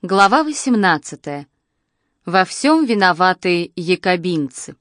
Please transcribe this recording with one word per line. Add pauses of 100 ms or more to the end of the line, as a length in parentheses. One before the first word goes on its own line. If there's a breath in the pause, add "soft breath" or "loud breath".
Глава
восемнадцатая. (800)
Во
всём
виноваты
якобинцы.